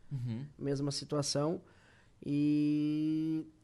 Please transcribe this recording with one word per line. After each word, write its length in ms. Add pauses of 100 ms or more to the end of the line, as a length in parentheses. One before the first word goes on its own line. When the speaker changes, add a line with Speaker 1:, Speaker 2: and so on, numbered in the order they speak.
(120)
Speaker 1:
Uhum. 320 (140)
Speaker 2:
mesma 320
situação. 720 (640)
E... 1200 (180)